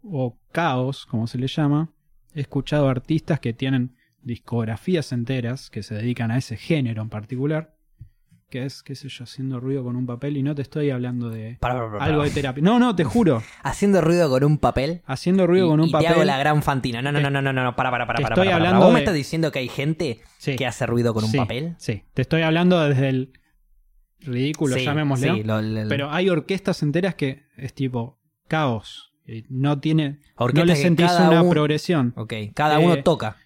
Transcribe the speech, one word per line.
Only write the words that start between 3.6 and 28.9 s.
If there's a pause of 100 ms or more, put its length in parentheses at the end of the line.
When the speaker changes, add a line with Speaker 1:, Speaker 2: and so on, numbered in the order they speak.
Speaker 1:
discografías
enteras
que
se
dedican
a
ese
género
en
particular, (760)
que
es,
qué
sé
yo,
haciendo
ruido
con
un
papel,
y
no
te
estoy
hablando
de
Speaker 2:
Pará,
pará,
pará,
Speaker 1:
algo
Speaker 2:
pará.
Speaker 1:
de
terapia.
No,
no,
te
juro. (100)
Speaker 2:
<laughs>
Haciendo
ruido
con
un
papel.
Speaker 1:
Haciendo
ruido
Speaker 2:
Y,
Speaker 1:
con
un
Speaker 2:
y
Speaker 1:
papel.
Speaker 2:
te
hago
la
gran
fantina.
No,
no,
Speaker 1:
Te
Speaker 2:
no,
no,
no,
no,
no,
pará,
pará,
pará,
Speaker 1:
te
Speaker 2:
pará,
Speaker 1:
estoy
Speaker 2:
pará,
pará.
Speaker 1:
hablando
Speaker 2:
¿Vos
me
Speaker 1:
de
Speaker 2:
estás
diciendo
que
hay
gente (180)
Speaker 1:
Sí.
Speaker 2:
que
hace
ruido
con
un
Speaker 1:
Sí,
Speaker 2:
papel?
Speaker 1:
sí. (100)
Te
estoy
hablando
desde
el (880)
ridículo,
Speaker 2:
Sí,
Speaker 1:
llamémosle.
Speaker 2:
sí,
lo,
lo,
lo
Speaker 1:
Pero
hay
orquestas
enteras
que (120)
es
tipo (280)
caos. (140)